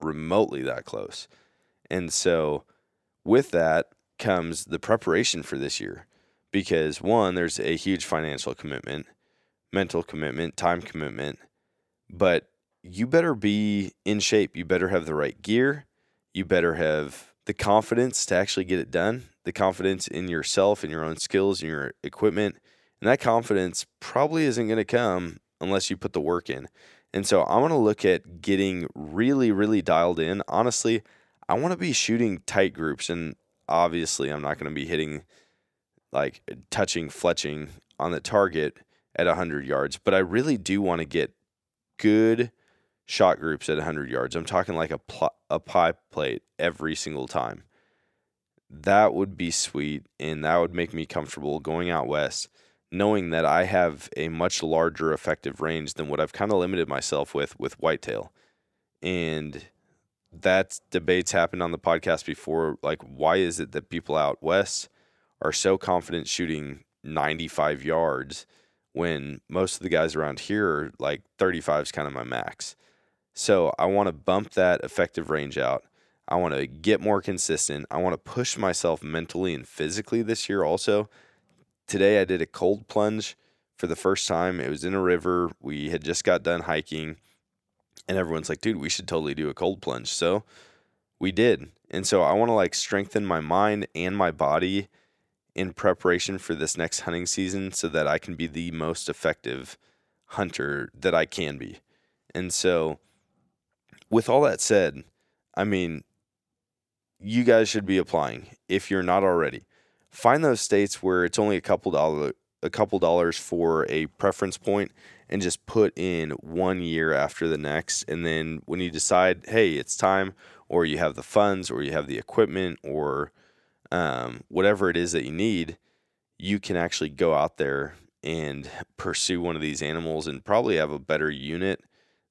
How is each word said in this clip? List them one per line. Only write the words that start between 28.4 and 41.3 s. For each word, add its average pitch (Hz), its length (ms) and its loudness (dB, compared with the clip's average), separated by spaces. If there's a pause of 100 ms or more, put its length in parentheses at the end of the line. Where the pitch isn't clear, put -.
getting 95 520 0
really, 113 560 2
really 104 320 2
dialed 82 380 2
in. 87 260 -2
Honestly, 113 560 0 (460)
I - 60 0
wanna 170 220 0
be 175 160 -2
shooting 113 540 0
tight 98 280 2
groups, 80 360 -4
and 82 240 -6 (340)
obviously 82 640 0
I'm 76 120 -6
not 76 160 -4
gonna 76 120 -8
be 73 160 -6
hitting, 76 380 -4 (880)
like, 69 300 -2 (280)
touching, 87 380 -2
fletching 76 640 -4 (280)
on 87 140 -4
the 80 80 -4
target 82 580 0 (380)
at 87 100 2
a 82 80 4
hundred 76 320 -4
yards, 69 320 -2
but 98 160 2
I 95 40 6
really 113 400 2
do 95 220 -2
wanna 85 260 0
get 73 280 -2 (640)